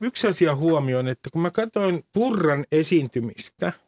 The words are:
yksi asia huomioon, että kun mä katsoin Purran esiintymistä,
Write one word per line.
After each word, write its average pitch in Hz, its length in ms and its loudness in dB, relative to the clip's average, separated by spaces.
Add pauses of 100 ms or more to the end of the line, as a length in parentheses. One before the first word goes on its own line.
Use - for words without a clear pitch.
yksi 233 260 -2
asia 165 280 2
huomioon, 135 520 0
että - 220 -6
kun 165 120 -4
mä 175 100 -2
katsoin 202 520 -2 (100)
Purran 180 580 2
esiintymistä, 156 1000 0 (140)